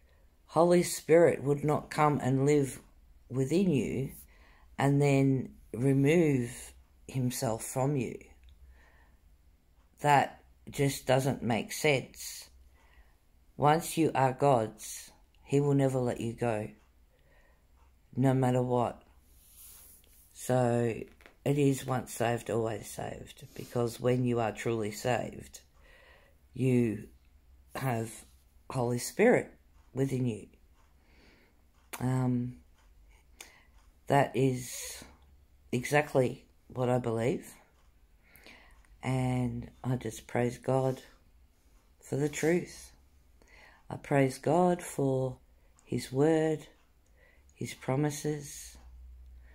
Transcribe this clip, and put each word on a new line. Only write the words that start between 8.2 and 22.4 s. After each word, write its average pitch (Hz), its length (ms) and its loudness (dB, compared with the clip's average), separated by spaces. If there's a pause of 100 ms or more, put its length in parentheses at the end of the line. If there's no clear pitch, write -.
That 143 380 4 (280)
just 139 380 -2
doesn't 131 340 2
make 110 300 -2
sense. - 800 -4 (1080)
Once 151 420 2
you 156 160 4
are 131 200 2
God's, - 800 0 (340)
he 143 160 2
will 143 140 2
never 135 220 2
let 123 220 -2
you 117 140 -6
go, 110 340 -2 (1500)
no 131 200 4
matter 127 280 2
what. 123 400 0 (1300)
So 120 600 0 (520)
it 147 120 0
is 139 280 2
once 127 280 -4
saved, 117 360 -2